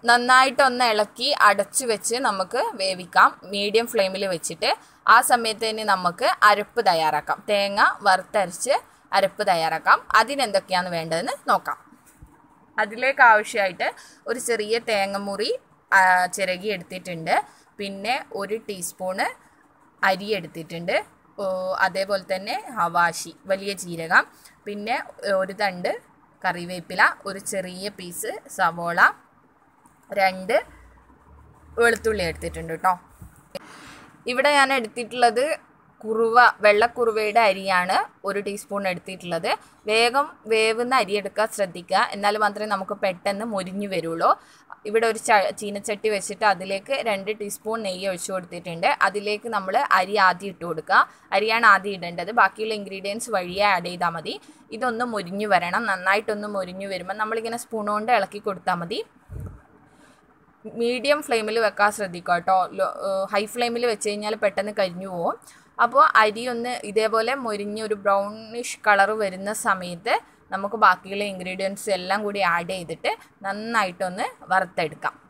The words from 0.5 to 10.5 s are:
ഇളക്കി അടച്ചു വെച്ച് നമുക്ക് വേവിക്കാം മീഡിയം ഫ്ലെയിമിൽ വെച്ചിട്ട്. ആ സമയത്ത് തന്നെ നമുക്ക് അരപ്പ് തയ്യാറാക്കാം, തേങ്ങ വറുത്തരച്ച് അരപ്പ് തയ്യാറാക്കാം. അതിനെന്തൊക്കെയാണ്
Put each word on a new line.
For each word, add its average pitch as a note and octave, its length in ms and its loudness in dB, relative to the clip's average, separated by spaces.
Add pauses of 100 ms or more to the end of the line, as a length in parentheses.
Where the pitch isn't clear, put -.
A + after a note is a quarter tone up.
ഇളക്കി A3 440 0 (120)
അടച്ചു G3+ 440 4
വെച്ച് A3+ 320 -2
നമുക്ക് G#3+ 440 -2 (120)
വേവിക്കാം F#3+ 560 2 (220)
മീഡിയം G#3 360 0
ഫ്ലെയിമിൽ G3 400 0
വെച്ചിട്ട്. F3 420 -4 (360)
ആ A3+ 160 8
സമയത്ത് A3+ 440 0
തന്നെ A3 180 -2
നമുക്ക് F#3+ 440 0 (160)
അരപ്പ് G#3 420 4
തയ്യാറാക്കാം, D#3 640 2
തേങ്ങ G3+ 320 0 (220)
വറുത്തരച്ച് F#3+ 720 0 (380)
അരപ്പ് G3 360 2
തയ്യാറാക്കാം. E3 520 2 (160)
അതിനെന്തൊക്കെയാണ് G3+ 760 2